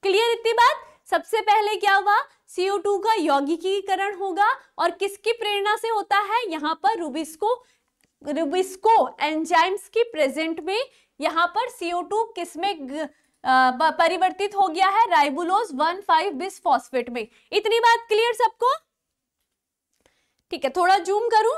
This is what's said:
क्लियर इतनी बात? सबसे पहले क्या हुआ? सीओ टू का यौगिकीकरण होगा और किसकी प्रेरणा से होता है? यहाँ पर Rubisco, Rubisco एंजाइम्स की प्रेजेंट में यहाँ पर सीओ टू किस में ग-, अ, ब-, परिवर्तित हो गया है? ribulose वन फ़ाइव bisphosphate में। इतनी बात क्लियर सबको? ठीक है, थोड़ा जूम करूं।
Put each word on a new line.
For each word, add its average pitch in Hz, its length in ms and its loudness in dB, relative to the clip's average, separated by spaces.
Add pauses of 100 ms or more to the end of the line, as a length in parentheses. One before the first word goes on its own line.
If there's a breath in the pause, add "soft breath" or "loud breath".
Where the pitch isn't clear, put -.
क्लियर 403 280 2
इतनी 466 220 -2
बात? 480 480 0 (100)
सबसे 339 300 -2
पहले 427 360 2
क्या 392 180 2
हुआ? 403 220 2 (320 soft breath)
सीओ 392 300 -2
टू 403 200 -2
का 453 160 0
यौगिकीकरण 370 1000 -2
होगा 392 380 0 (260 soft breath)
और 349 120 0
किसकी 392 420 -6
प्रेरणा 415 440 -2
से 453 120 -6
होता 403 300 0
है? 415 320 -2
यहाँ 311 240 -4
पर 403 280 -2
Rubisco, 320 540 -4 (680 soft breath)
Rubisco 330 960 0
एंजाइम्स 320 680 0
की 453 140 0
प्रेजेंट 320 580 -2
में 403 300 -4 (300 soft breath)
यहाँ 330 260 0
पर 440 220 -4
सीओ 349 340 -6
टू 427 220 -4
किस 349 320 -10
में 330 320 -6
ग-, 294 200 -8 (360 soft breath)
अ, 262 260 4
ब-, 311 280 0
परिवर्तित 370 580 0
हो 392 120 2
गया 370 200 2
है? 427 180 2
ribulose 339 680 0
वन 320 260 -2
फ़ाइव 349 320 2
bisphosphate 254 760 -2
में। 240 200 -8 (240 soft breath)
इतनी 427 280 2
बात 466 180 4 (100)
क्लियर 453 240 2
सबको? 466 420 0 (1800)
ठीक - 140 -8
है, 269 60 0
थोड़ा 370 280 4
जूम 403 300 0
करूं। 453 300 2